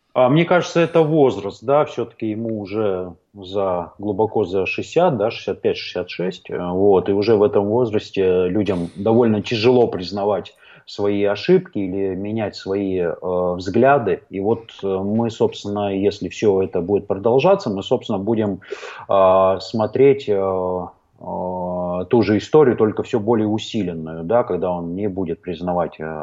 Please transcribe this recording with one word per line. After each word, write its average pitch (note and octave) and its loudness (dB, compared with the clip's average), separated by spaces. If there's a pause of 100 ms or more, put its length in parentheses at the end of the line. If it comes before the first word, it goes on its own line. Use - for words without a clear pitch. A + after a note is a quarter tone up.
(140)
А, B2+ 6
мне D#3+ 4
кажется, E3+ 2
это E3 4
возраст, C3 2
да, C#3+ 4
всё-таки A2+ -6
ему A2+ -4
уже F#2+ -4 (180)
за, F#2+ -4
глубоко G#2 0
за F#2 0
шестьдесят, D#3+ 0
да, G#2+ 2
шестьдесят - -6
пять, G2 0
шестьдесят - -8
шесть, - -8
э, - -6 (140)
вот, F#2+ 4
и - 2
уже G#2 2
в G2+ 6
этом G2+ 2
возрасте G2 0
людям F2+ -2
довольно G#2 2
тяжело A#2+ 2
признавать G2 -4 (320)
свои G2+ -2
ошибки C#3 0
или F#2+ -4
менять G#2 -6
свои, G2 -2
э, E2+ -2 (420)
взгляды. A2+ 2
И F#2+ -8
вот, A#2 -2 (100)
э, G2 -4
мы, G2+ -2
собственно, G#2 -2
если F#2+ -2
всё F#2+ 2
это F#2 -2
будет F#2+ -2
продолжаться, C3 2
мы, F#2+ -4
собственно, A2+ -2
будем, G2+ -2 (460)
э, F#2+ 4
смотреть, C3 2
э, F#2 -2 (360)
э, F2+ -6
ту A#2+ 4
же G#2 2
историю, C3 4
только G#2+ 0
всё A#2 -2
более A2 0
усиленную, F2 -4
да, A#2 2
когда F2+ -2
он E2+ -6
не G#2 -4
будет F2+ -6
признавать, F2 -4
э, D#2 -8 (180)